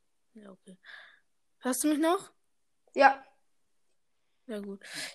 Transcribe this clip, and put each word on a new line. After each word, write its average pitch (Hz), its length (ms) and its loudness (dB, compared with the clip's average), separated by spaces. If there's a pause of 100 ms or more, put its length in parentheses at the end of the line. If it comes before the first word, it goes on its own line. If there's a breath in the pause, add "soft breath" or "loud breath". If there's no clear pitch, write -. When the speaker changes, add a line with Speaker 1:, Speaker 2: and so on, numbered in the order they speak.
(340)
Speaker 1:
Ja, 208 180 -20
okay. 190 260 -20 (840 loud breath)
Hörst 254 240 -2
du 302 60 2
mich 302 100 2
noch? 339 320 0 (640)
Speaker 2:
Ja. 269 300 6 (1200)
Speaker 1:
Ja, 214 120 -10
gut. 202 220 -12 (340 loud breath)